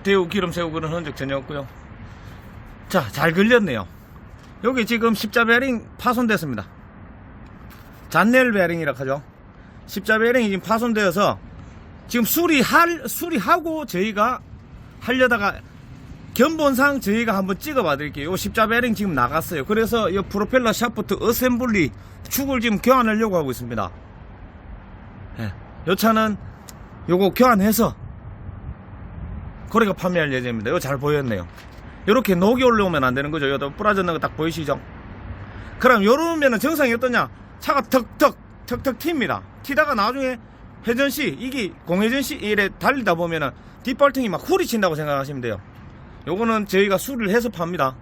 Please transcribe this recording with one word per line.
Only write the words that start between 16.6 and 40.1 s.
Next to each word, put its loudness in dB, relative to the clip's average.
저희가 0
한번 -2
찍어봐 0
드릴게요. -6
요 0
십자 0
베어링 0
지금 -2
나갔어요. 0
그래서 2
요 0
프로펠러 0
샤프트 -2
어셈블리 2
축을 -2
지금 0
교환하려고 4
하고 0
있습니다. -6
예, -6
요 2
차는 2
요거 4
교환해서 4
고래가 4
판매할 0
예정입니다. -2
요 2
잘 -2
보였네요. 0
요렇게 4
녹이 4
올라오면 4
안 4
되는 0
거죠. 0
요도 -2
부러졌는 0
거 -2
딱 -4
보이시죠? -2
그럼 6
요러면은 4
정상이 2
어떠냐? 0
차가 0
턱턱, 2
턱턱 -4
튑니다. -2
튀다가 0
나중에 0